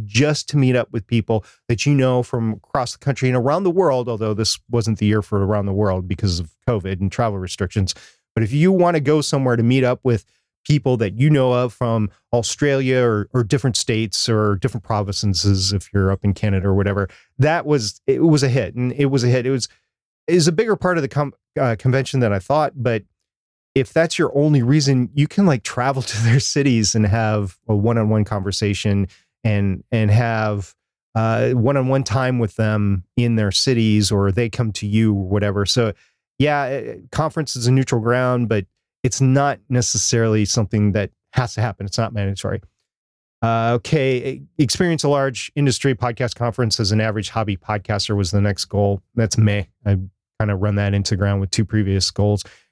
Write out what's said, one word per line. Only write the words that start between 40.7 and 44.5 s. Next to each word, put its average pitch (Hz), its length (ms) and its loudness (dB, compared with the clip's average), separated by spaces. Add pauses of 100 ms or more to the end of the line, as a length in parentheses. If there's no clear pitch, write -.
that 98 200 -2 (200)
has 123 220 -2
to 107 80 -6
happen. 104 240 -6
It's 98 140 -6
not 113 140 -4
mandatory. 98 480 -6 (800)
Uh, 113 340 0
okay, 131 420 0
e-, 135 240 -8 (160)